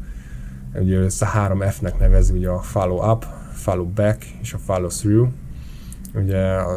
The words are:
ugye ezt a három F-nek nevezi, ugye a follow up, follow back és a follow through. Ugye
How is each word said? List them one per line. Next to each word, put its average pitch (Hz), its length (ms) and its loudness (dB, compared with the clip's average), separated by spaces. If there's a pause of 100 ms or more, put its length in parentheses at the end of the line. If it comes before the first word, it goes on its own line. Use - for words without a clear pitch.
(800)
ugye 95 200 2
ezt 95 220 0
a 104 40 0
három 98 360 0
F-nek 95 380 -2
nevezi, 92 340 8
ugye 90 160 0
a 90 100 -2
follow 92 520 0
up, 113 140 0 (280)
follow 90 320 -2
back 104 400 0 (160)
és - 120 -8
a - 40 -6
follow 92 320 -2
through. 110 400 2 (840)
Ugye 95 240 0 (380)